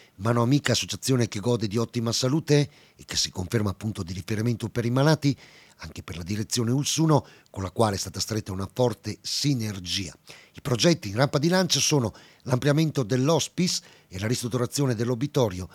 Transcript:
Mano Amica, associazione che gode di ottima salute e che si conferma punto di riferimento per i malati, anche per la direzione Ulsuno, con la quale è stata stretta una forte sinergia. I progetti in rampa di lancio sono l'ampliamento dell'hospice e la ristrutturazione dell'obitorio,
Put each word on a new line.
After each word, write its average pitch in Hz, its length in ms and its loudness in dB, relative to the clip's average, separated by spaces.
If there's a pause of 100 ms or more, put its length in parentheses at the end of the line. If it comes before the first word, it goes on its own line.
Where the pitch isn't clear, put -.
(180)
Mano 120 240 2
Amica, 131 280 2
associazione 120 560 0
che 104 140 -6
gode 113 260 0
di 98 100 -4
ottima 117 360 -2
salute 147 580 2 (240)
e - 100 -20
che - 120 -10
si - 160 -2
conferma 95 420 -2
punto 101 300 -6
di 85 80 -8
riferimento 110 560 -4
per 113 160 -4
i 120 60 -2
malati, 143 460 4 (420)
anche - 260 -14
per - 120 -12
la 87 60 -8
direzione 107 480 -2
Ulsuno, 147 560 4 (240)
con 95 140 -6
la 90 80 -6
quale 107 240 2
è - 20 -4
stata 98 220 -8
stretta 107 320 -4
una 95 200 -6
forte 113 480 -2
sinergia. 101 960 -4 (360)
I - 100 -20
progetti 131 460 0
in 98 80 -6
rampa 143 220 2
di 147 100 0
lancio 180 320 2
sono 123 340 2 (280)
l'ampliamento 143 600 2
dell'hospice 139 800 0 (240)
e 95 140 -12
la 107 80 -2
ristrutturazione 123 680 0
dell'obitorio, 113 800 0